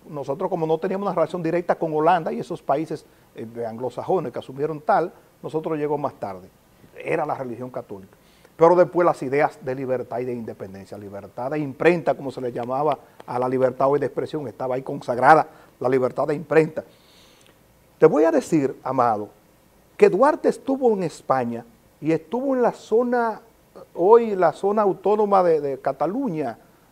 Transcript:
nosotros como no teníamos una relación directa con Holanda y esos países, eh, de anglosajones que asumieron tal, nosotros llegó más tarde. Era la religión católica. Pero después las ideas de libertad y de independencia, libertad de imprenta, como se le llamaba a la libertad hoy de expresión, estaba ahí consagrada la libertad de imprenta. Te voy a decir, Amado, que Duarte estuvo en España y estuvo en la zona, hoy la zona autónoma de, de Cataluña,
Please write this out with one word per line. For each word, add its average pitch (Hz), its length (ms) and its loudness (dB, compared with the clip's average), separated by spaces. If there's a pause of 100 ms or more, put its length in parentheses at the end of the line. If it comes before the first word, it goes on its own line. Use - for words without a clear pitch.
nosotros 143 400 -6
como 170 180 -2
no 160 120 2
teníamos 190 280 -4
una 185 80 -2
relación 170 280 0
directa 175 320 0
con 160 200 -4
Holanda 156 380 2
y 156 80 -6
esos 160 220 -10
países, 156 420 -4 (300)
eh, - 100 -12
de 117 220 -8
anglosajones 123 640 -4
que - 60 -10
asumieron 147 420 -6
tal, 180 320 0 (300)
nosotros 160 340 -4
llegó 147 220 -2
más 143 160 -6
tarde. 92 340 -10 (480)
Era 156 300 -2
la 143 80 -4
religión 123 360 -10
católica. 101 460 -14 (400)
Pero 170 200 8
después 175 280 4
las 156 200 2
ideas 143 380 0
de 131 120 -4
libertad 123 460 -4
y 127 60 -4
de 127 60 -4
independencia, 104 640 -12
libertad 101 540 -10
de 151 80 -2
imprenta, 151 560 2
como 139 160 -8
se 127 100 -12
le 123 120 -6
llamaba 131 440 -2 (300)
a 120 100 -8
la 127 120 0
libertad 131 420 2
hoy 143 80 2
de 135 80 0
expresión, 147 400 -6
estaba 127 300 -6
ahí 139 60 -6
consagrada 139 680 2 (320)
la 123 80 0
libertad 131 400 0
de 151 80 -2
imprenta. 156 480 0 (1120)
Te 156 80 8
voy 262 160 4
a 330 80 4
decir, 160 540 0
Amado, 120 440 0 (680)
que - 120 8
Duarte 262 420 2
estuvo 262 420 0
en 190 100 -2
España 123 600 -2 (360)
y 151 120 0
estuvo 254 420 -2
en 247 80 0
la 214 100 2
zona, 233 680 -2 (540)
hoy 214 420 4
la 170 160 4
zona 208 300 0
autónoma 202 600 2
de, 165 180 2
de 139 200 -4
Cataluña, 156 760 -4 (360)